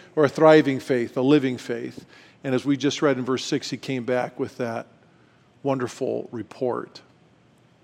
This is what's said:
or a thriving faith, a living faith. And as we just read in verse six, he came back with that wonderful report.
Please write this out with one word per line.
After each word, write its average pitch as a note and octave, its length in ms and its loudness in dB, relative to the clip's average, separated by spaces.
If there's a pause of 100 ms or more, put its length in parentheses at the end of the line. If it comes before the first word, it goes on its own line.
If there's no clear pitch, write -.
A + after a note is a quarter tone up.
(160)
or D#3 80 4
a C3+ 40 4
thriving D3+ 520 6
faith, A#2+ 360 -2
a C3 60 0
living C3 360 4
faith. B2 480 -10 (360)
And C3+ 120 -2
as A#2+ 100 0
we C#3+ 120 0
just C3 260 -2
read C#3 160 2
in B2+ 60 -6
verse B2+ 200 -4
six, - 260 -4
he C3+ 60 -6
came B2+ 280 -6
back B2 340 -2
with B2 200 -8
that A#2 280 -6 (760)
wonderful B2 720 -4
report. A#2+ 680 -6 (840)